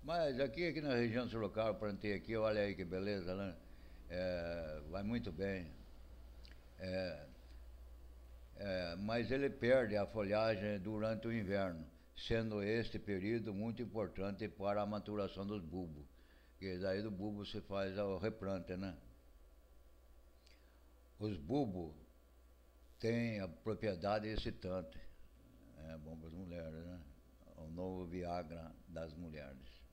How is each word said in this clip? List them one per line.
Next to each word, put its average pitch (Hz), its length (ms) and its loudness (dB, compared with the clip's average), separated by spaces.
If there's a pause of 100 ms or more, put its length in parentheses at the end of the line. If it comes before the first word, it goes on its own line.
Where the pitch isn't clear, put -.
Mas 151 360 4
aqui, 139 300 4
aqui 156 120 0
na 143 140 4
região 120 300 6
do 110 60 -2
Sorocaba, 107 400 2
eu 101 40 4
plantei 104 400 0
aqui, 101 220 0
olha 107 240 6
aí 101 140 4
que 90 100 -2
beleza, 92 500 0
né? 95 220 -2 (540)
É, 85 800 -2
vai 95 120 -2
muito 113 300 0
bem. 92 340 0 (1120)
É, 92 480 -2 (1300)
é, 92 400 0
mas 107 340 2
ele 139 180 4
perde 120 480 6
a 101 100 4
folhagem 104 760 4
durante 110 460 0
o 117 60 2
inverno, 98 520 2 (320)
sendo 113 460 2
este 110 360 2
período 101 560 2
muito 110 280 0
importante 101 680 0
para 101 340 2
a 101 40 2
maturação 101 600 0
dos 101 160 -2
bulbos. 80 420 -6 (560)
E 92 180 -2
daí 95 240 2
do 110 80 0
bulbo 104 360 -2
se 104 160 -4
faz 98 340 0
o 98 220 4
replante, 95 580 0
né? 95 180 -2 (2250)
Os 107 200 0
bulbos 90 560 0 (1040)
têm 113 420 2
a 95 80 0
propriedade 104 800 2
excitante. 92 680 -2 (920)
É 80 80 -8
bom 80 220 -10
para 80 100 -10
as 80 60 -10
mulheres, 85 520 -6
né? 87 140 -8 (560)
O 80 120 -10
novo 92 360 -2
Viagra 85 680 -4 (180)
das 82 260 -6
mulheres. 73 680 -10 (120)